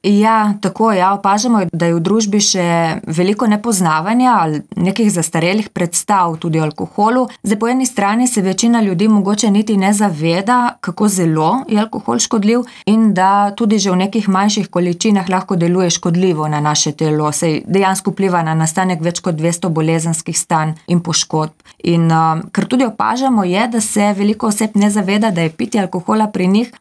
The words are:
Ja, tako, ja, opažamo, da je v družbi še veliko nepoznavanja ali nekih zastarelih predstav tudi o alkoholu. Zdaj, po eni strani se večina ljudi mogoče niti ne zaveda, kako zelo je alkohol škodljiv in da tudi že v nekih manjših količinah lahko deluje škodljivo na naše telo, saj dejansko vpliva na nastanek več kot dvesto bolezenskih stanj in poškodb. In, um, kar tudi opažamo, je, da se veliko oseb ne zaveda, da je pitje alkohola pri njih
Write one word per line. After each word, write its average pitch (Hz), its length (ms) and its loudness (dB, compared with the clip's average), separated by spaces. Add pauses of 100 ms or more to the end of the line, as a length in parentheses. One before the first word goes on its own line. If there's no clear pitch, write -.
Ja, 208 580 4
tako, 220 320 0
ja, 185 220 2
opažamo, 208 460 2 (120)
da 170 140 0
je 170 80 2
v 170 80 0
družbi 208 400 2
še 185 220 0 (420)
veliko 190 400 0
nepoznavanja 208 880 2
ali 160 240 0 (160)
nekih 196 400 0
zastarelih 175 560 -2
predstav 170 720 -2
tudi 160 160 -2
o 156 80 2
alkoholu. 214 640 -2 (180)
Zdaj, 208 120 0
po 226 120 -2
eni 262 160 0
strani 214 400 0
se 214 160 0
večina 226 400 2
ljudi 196 260 0
mogoče 208 420 2
niti 214 260 2
ne 196 160 2
zaveda, 202 880 0
kako 208 280 -2
zelo 165 420 2 (180)
je 214 100 0
alkohol 220 400 -4
škodljiv 233 460 0 (220)
in 214 280 4
da 202 400 2
tudi 214 240 0
že 190 120 0
v 180 100 2
nekih 202 280 -2
manjših 202 420 0
količinah 180 600 0
lahko 185 260 -2
deluje 175 340 2
škodljivo 170 580 0
na 151 120 -2
naše 151 320 0
telo, 151 400 0
saj 156 340 -2
dejansko 190 440 0
vpliva 180 320 0
na 160 120 -2
nastanek 165 460 0
več 170 200 -4
kot 165 180 -4
dvesto 170 320 -2
bolezenskih 160 680 -2
stanj 156 360 -2 (140)
in 175 120 2
poškodb. 160 540 -4 (320)
In, 165 240 2
um, 160 400 2
kar 196 160 -2
tudi 254 180 0
opažamo, 220 600 0
je, 196 240 0
da 226 120 -2
se 208 380 0
veliko 208 320 0
oseb 214 240 -2
ne 208 160 2
zaveda, 208 400 0
da 170 160 0
je 156 40 -2
pitje 214 300 -4
alkohola 196 460 -2
pri 185 200 -2
njih 214 340 0